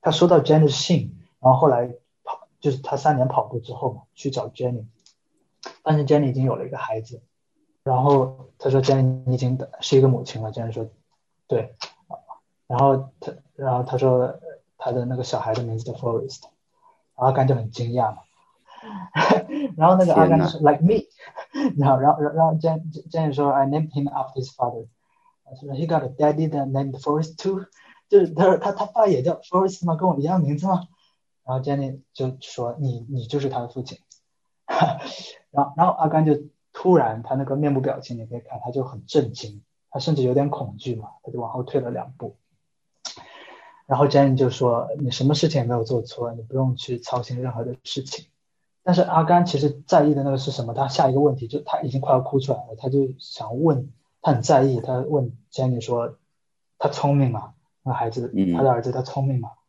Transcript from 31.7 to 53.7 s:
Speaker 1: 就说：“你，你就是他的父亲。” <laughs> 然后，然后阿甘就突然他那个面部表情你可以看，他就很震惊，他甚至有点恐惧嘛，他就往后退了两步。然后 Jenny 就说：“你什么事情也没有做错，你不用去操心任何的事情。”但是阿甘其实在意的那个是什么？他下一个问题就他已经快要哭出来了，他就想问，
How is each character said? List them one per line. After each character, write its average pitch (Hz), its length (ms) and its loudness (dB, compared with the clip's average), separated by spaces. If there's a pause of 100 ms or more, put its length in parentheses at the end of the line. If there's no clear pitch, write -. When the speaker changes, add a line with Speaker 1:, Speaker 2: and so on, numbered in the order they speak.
Speaker 1:
就 131 280 -6
说 120 380 -8
：“你， 120 300 -4
你 123 160 -6
就 143 140 -4
是 135 100 -4
他 135 100 -6
的 120 80 -8
父 123 140 -12
亲。” - 160 -14 (680)
<laughs> - 840 -4
然 143 160 0
后， - 100 -14
然 175 120 4
后 180 60 2
阿 160 140 0
甘 156 160 4
就 156 100 6 (400)
突 180 220 4
然 113 280 2
他 135 100 -4
那 135 100 -2
个 135 120 -4
面 147 180 0
部 131 80 0
表 135 180 -4
情 120 200 -12
你 113 80 -12
可 120 100 -12
以 - 40 -8
看， - 220 -14
他 123 60 -8
就 131 140 -4
很 117 240 -14
震 127 260 0
惊， 104 300 -16 (260)
他 139 100 -8
甚 156 160 -2
至 139 60 0
有 127 140 2
点 143 160 0
恐 107 260 -10
惧 123 160 -8
嘛， 110 160 -12 (140)
他 - 80 -16
就 123 100 -10
往 113 100 -8
后 127 120 -6
退 135 180 -2
了 123 80 -8
两 120 220 -10
步。 - 240 -14 (1500)
然 131 100 0
后 143 80 6
Jenny 139 320 4
就 127 140 2
说 123 380 0 (120)
：“你 131 80 -2
什 123 140 -4
么 143 100 4
事 151 160 2
情 147 140 0
也 117 40 -4
没 120 60 -2
有 117 100 0
做 113 200 -2
错， 120 300 -10
你 117 100 -14
不 120 100 -16
用 131 220 0
去 123 240 -8
操 123 240 -6
心 123 180 -8
任 127 100 -6
何 113 120 -8
的 123 200 -8
事 - 200 -8
情。” - 240 -14 (560)
但 180 100 2
是 180 80 4
阿 170 220 2
甘 175 200 4
其 151 140 -2
实 143 300 0
在 160 160 6
意 147 100 4
的 139 80 0
那 139 80 -2
个 135 80 -2
是 135 140 -6
什 127 160 -6
么？ 117 80 -8
他 135 120 -2
下 135 220 2
一 131 60 0
个 139 40 2
问 143 160 4
题 127 120 -10
就 147 140 -6
他 - 200 -4
已 - 80 -4
经 135 100 -2
快 135 140 2
要 131 60 4
哭 135 200 0
出 135 120 -4
来 120 80 -2
了， 113 180 -14
他 135 120 -6
就 135 180 2 (100)
想 120 420 -10
问， 151 300 2 (320)